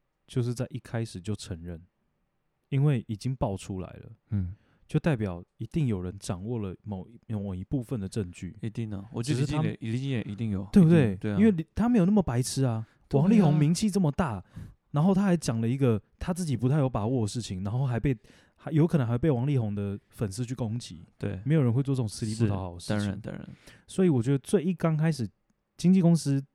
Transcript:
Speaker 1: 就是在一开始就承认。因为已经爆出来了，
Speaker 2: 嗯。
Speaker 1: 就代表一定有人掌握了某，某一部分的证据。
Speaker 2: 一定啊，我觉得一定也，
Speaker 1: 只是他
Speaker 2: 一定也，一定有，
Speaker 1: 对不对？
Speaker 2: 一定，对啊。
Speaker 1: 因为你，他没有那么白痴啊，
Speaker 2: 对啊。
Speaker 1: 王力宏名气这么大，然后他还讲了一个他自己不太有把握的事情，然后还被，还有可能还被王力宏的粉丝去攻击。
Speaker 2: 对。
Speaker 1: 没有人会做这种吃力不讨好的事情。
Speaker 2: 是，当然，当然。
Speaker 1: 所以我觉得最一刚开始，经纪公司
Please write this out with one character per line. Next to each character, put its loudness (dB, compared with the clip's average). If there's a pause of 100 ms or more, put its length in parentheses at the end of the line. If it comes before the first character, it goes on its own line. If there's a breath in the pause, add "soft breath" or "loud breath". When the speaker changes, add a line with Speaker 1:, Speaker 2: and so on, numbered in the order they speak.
(280)
Speaker 1:
就 -2
是 -2
在 -6
一 -10
开 -6
始 -12
就 -4
承 -12
认。 -12 (880)
因 2
为 2
已 -6
经 -6
爆 -4
出 -8
来 -10
了， -18 (180)
Speaker 2:
嗯。 -2 (320 soft breath)
Speaker 1:
就 -2
代 0
表 -4 (140)
一 -10
定 -2
有 0
人 -6
掌 -8
握 -6
了 -6
某， -10 (200)
某 -6
一 -8
部 -4
分 -6
的 -6
证 -6
据。 -12
Speaker 2:
一 -6
定 -8
啊， -10
我 -6
觉 -2
得 -2
一 2
定 -2
也， 0
Speaker 1:
只 0
是 -10
他 -10
Speaker 2:
一 -2
定 -4
也， -2
一 -10
定 -4
有， -4
Speaker 1:
对 8
不 8
对？ 8
Speaker 2:
一 0
定， -4
对 -4
啊。 0
Speaker 1:
因 6
为 6
你， -2 (100)
他 0
没 4
有 6
那 2
么 4
白 0
痴 -2
啊， 0 (220 soft breath)
Speaker 2:
对 2
啊。 6
Speaker 1:
王 4
力 8
宏 6
名 4
气 0
这 0
么 2
大， -2 (480 loud breath)
然 2
后 6
他 4
还 4
讲 -2
了 0
一 0
个 2 (160)
他 -6
自 -6
己 -2
不 0
太 2
有 2
把 -2
握 0
的 0
事 -4
情， -6
然 -4
后 -2
还 -2
被， 0 (380 soft breath)
还 -12
有 4
可 2
能 2
还 0
被 2
王 0
力 2
宏 -2
的 -4 (100)
粉 -6
丝 -6
去 -6
攻 -4
击。 -12 (140)
Speaker 2:
对。 -6
Speaker 1:
没 2
有 4
人 4
会 0
做 -2
这 0
种 -2
吃 -6
力 -2
不 2
讨 0
好 -8
的 -14
事 -16
情。 0
Speaker 2:
是， -2
当 -2
然， -6
当 -10
然。 -14 (380 loud breath)
Speaker 1:
所 0
以 6
我 4
觉 0
得 2
最 2
一 0
刚 0
开 2
始， -4 (500)
经 4
纪 6
公 6
司 0 (120)